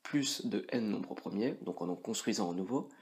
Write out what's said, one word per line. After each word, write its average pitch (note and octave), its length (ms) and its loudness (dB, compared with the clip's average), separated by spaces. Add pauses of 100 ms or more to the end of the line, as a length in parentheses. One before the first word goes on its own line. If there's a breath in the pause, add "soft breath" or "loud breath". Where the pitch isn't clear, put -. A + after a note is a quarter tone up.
plus - 420 0
de G#2 240 0
n A2+ 200 2
nombres G2 240 0
premiers, G#2+ 480 0
donc - 200 -4
en F2 80 0
en F2 60 2
construisant G#2 560 0
un E2+ 40 0
nouveau, G#2+ 340 0 (120)